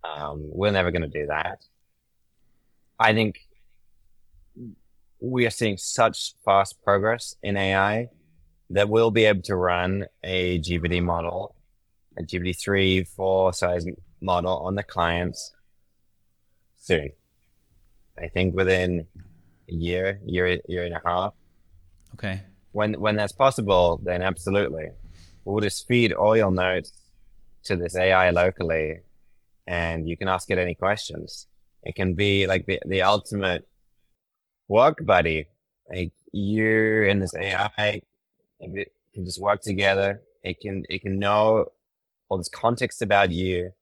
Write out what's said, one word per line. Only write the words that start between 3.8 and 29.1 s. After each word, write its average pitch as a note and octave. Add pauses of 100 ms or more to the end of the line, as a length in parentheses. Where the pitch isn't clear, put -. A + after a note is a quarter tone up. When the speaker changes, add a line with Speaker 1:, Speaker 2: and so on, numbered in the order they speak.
Speaker 1:
we B2
are A2+
seeing G#2
such - (100)
fast G2
progress G#2+
in G2+
A G2
I G#2+ (600)
that G2+
we'll A2+
be A2
able G2+
to G2+
run F2+ (180)
a F2+
G E2+
P E2
T F2
model, F2 (640)
a F2
G F2+
P F2
T F2+
three, F#2+
four F#2+
size F2+ (360)
model F2+
on F#2
the G#2
clients F2 (1300)
soon. D2+ (1120)
I F2
think F#2
within F#2 (640)
a F#2
year, F2+
year, F2+
year F2
and F2
a E2
half. F2+ (800)
Speaker 2:
Okay. F#2+ (300)
Speaker 1:
When, G#2
when G#2
that's G#2
possible, F#2+
then F2+
absolutely. F#2 (580)
We'll G2+
just -
feed A#2+
all G#2+
your G2+
notes F#2 (720)
to G2+
this E2+
A F#2
I F#2
locally, E2 (680)